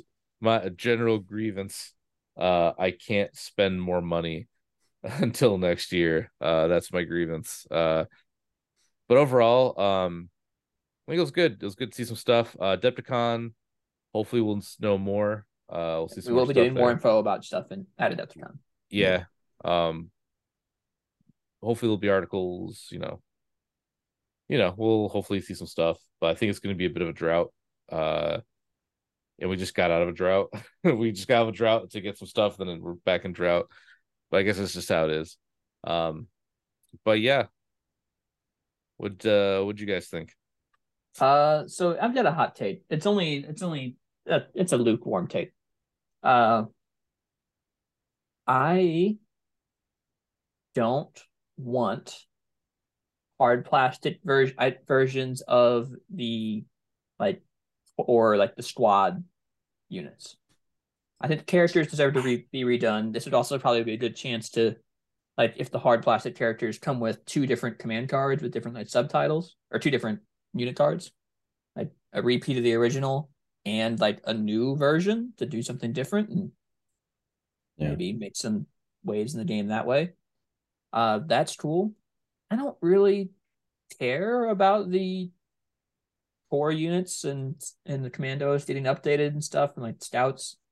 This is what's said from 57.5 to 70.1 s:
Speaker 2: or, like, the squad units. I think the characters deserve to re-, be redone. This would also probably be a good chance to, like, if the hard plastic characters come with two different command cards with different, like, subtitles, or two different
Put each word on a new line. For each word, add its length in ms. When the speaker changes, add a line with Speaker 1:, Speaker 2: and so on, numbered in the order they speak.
Speaker 2:
or, 400
like, 200
the 60
squad 600
units. 480
I 80
think 120
the 60
characters 420
deserve 260
to 60
re-, 300
be 140
redone. 480
This 120
would 100
also 240
probably 260
be 100
a 40
good 180
chance 340
to, 260
like, 200
if 140
the 80
hard 240
plastic 340
characters 420
come 220
with 240
two 220
different 320
command 300
cards 340
with 100
different, 240
like, 120
subtitles, 680
or 80
two 120
different 300